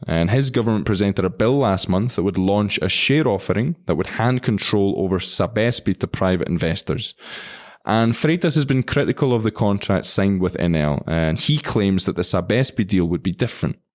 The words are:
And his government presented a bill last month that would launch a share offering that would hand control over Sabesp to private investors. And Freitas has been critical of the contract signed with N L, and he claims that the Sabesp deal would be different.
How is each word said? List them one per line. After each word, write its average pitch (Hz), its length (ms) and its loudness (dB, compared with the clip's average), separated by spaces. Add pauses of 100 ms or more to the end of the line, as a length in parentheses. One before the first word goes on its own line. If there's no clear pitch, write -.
And 82 240 0
his 135 180 2
government 113 380 0
presented 98 400 2
a 92 40 -2
bill 120 280 2
last 101 320 0
month 101 260 0
that 92 60 0
would 92 160 0
launch 98 400 2
a 92 100 -2
share 139 400 2
offering 113 560 -2
that 82 120 0
would 85 100 0
hand 123 360 0
control 101 540 2
over 92 220 0
Sabesp 107 800 0
to - 80 -4
private 92 420 0
investors. - 680 -2 (680)
And 113 300 2
Freitas 165 400 0
has 147 100 2
been 131 180 2
critical 127 520 0
of 113 80 2
the 110 100 0
contract 101 540 0
signed 98 340 2
with 90 180 0
N 85 160 2
L, 73 320 0
and 80 320 0
he 151 200 0
claims 98 480 0
that 92 100 -2
the 87 60 0
Sabesp 101 640 0
deal 92 180 2
would 85 180 -2
be 90 100 -2
different. - 440 -4 (180)